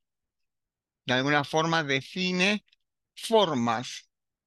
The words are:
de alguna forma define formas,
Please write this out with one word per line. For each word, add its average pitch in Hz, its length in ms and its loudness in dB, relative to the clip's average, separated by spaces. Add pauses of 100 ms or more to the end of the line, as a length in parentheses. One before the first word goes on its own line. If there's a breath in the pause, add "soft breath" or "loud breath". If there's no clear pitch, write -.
(1040)
de 123 80 0
alguna 139 320 2
forma 160 380 0
define 180 840 -2 (500)
formas, 131 920 0 (380)